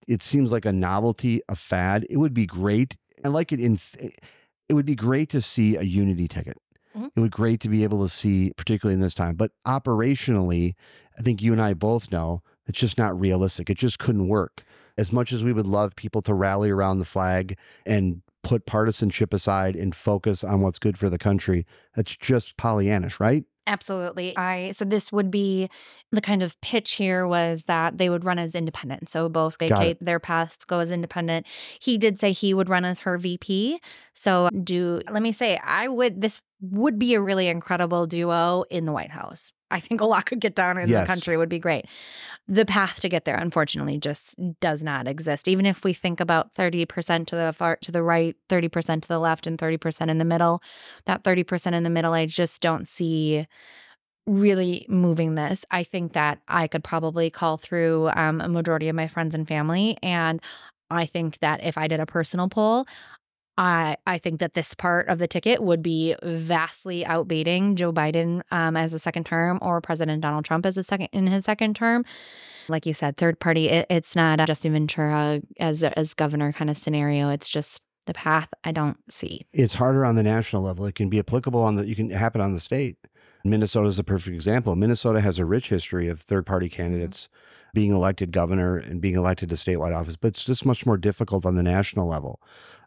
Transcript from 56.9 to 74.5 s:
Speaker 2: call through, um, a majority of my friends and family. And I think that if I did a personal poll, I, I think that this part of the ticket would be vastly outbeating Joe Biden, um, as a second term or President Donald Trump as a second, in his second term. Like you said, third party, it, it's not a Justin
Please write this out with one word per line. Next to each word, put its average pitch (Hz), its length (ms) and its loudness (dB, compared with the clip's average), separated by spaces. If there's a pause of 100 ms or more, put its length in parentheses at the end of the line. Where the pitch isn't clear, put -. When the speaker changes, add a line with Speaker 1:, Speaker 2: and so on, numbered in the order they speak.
Speaker 2:
call 160 280 -2
through, 165 580 0
um, 156 260 2
a - 80 -4
majority 160 400 0
of 160 60 0
my 160 140 -2
friends 165 260 -4
and 156 140 -4
family. 165 520 0
And 165 400 -2 (480)
I 170 180 -2
think 165 340 -4
that 156 240 0
if 165 120 -4
I 156 120 -2
did 160 100 -2
a 156 80 -4
personal 180 420 -2
poll, 226 380 2 (720)
I, 165 380 2 (100)
I 180 120 0
think 160 220 -4
that 170 120 -2
this - 220 -4
part 175 340 0
of 165 100 0
the 175 80 0
ticket - 360 0
would 170 200 2
be 160 400 0
vastly 165 800 -4
outbeating 170 720 0
Joe 175 140 0
Biden, 165 600 0
um, 165 260 0
as 160 160 0
a 160 60 -4
second 165 260 -4
term 170 380 0
or 170 180 0
President 156 400 -2
Donald 151 240 -2
Trump 170 220 0
as 190 100 0
a 190 80 -4
second, 190 280 -4
in 190 140 2
his 190 200 0
second 214 280 0
term. 233 300 2 (640)
Like 160 160 -2
you 160 80 0
said, 143 240 -2
third 170 240 2
party, 165 300 4
it, 165 180 2
it's 170 260 0
not 160 260 4
a 156 40 4
Justin 156 280 0